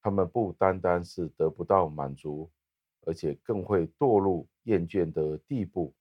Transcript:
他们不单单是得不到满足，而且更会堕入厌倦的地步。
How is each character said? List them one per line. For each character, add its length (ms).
他 100
们 160
不 260
单 240
单 240
是 260
得 120
不 140
到 240
满 260
足， 360
而 80
且 300
更 200
会 240
堕 200
入 260
厌 220
倦 280
的 240
地 160
步。 380